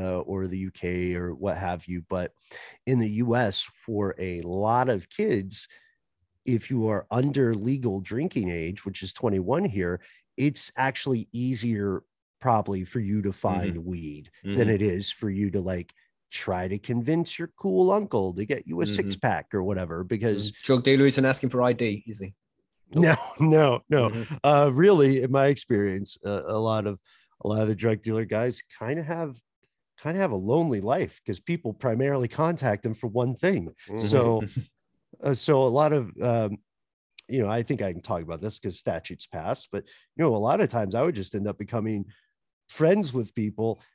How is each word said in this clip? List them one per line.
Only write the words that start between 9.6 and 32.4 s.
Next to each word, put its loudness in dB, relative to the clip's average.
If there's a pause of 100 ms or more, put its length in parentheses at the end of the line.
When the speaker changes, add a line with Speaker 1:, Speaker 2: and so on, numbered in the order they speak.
Speaker 1:
here, -2 (360)
it's -2
actually -2
easier -2 (380)
probably 0
for -6
you 0
to -2
find -2
Speaker 2:
Mm-hmm. -10
Speaker 1:
weed -10 (120)
than -4
Speaker 2:
Mm-hmm. 4
Speaker 1:
it 2
is 0
for -6
you 0
to, -2
like, -6 (380)
try -4
to -4
convince -2
your -8
cool 4
uncle 0
to -4
get -4
you -4
a 2
Speaker 2:
Mm-hmm. -2
Speaker 1:
six -2
pack -2
or 0
whatever, -4
because -2
Speaker 2:
Mm-hmm. -20
Drug 4
dealer 6
isn't 4
asking 0
for 0
I 4
D, -2
is -12
he? -12
Speaker 1:
<laughs> -18
No, 6 (240)
no, 6
no. 4
Speaker 2:
Mm-hmm. -8
Speaker 1:
Uh, 6
really, 6
in 0
my 4
experience, 0 (100)
uh, -4
a -2
lot 0
of, -6 (460)
a -2
lot 0
of 2
the 2
drug 0
dealer -2
guys -4 (160)
kinda -4
have, -6 (640)
kinda -4
have 0
a -2
lonely 0
life -2
'cause -6
people -6
primarily 0
contact 0